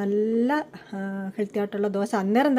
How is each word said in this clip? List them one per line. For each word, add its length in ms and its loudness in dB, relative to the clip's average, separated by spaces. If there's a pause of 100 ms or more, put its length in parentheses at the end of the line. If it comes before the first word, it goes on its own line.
നല്ല, 500 2 (460)
ആ, 40 -6 (360)
ഹെൽത്തി 260 -4
ആയിട്ടുള്ള 340 -2
ദോശ 140 -2 (120)
അന്നേരം 360 4